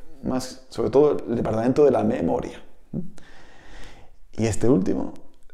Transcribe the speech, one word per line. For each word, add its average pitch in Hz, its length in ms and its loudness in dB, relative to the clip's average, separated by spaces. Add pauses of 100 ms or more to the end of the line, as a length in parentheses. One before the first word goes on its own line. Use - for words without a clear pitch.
(240)
más, - 440 -6
sobre 113 220 -2
todo, 143 280 6 (120)
el 117 80 -2
departamento 123 480 2
de 135 60 8
la 107 120 2
memoria. 127 580 -2 (1700)
Y 110 140 0
este - 200 4
último, - 460 4 (400)